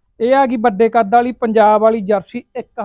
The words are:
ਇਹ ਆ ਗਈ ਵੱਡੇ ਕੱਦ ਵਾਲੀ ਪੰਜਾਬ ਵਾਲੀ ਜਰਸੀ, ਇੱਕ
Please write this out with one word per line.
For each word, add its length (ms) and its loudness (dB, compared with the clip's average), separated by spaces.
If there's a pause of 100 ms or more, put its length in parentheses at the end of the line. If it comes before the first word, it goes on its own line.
(200)
ਇਹ 160 0
ਆ 100 2
ਗਈ 100 -4
ਵੱਡੇ 340 0
ਕੱਦ 240 -2
ਵਾਲੀ 180 2
ਪੰਜਾਬ 500 2
ਵਾਲੀ 200 0
ਜਰਸੀ, 420 -6 (120)
ਇੱਕ 120 -12 (180)